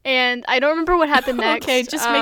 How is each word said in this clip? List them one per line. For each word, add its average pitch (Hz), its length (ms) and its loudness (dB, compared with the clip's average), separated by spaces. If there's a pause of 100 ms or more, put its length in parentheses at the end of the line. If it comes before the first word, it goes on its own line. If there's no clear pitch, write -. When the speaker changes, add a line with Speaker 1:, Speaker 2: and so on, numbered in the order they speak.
Speaker 1:
And 254 440 0
I 262 100 2
don't 277 140 2
remember 330 260 0
what 311 120 2
happened 262 280 2
Speaker 2:
<laughs> - 20 -4
Speaker 1:
next. 226 260 -2
Speaker 2:
Okay, 254 180 2
just 254 240 -4
Speaker 1:
Um, 233 140 2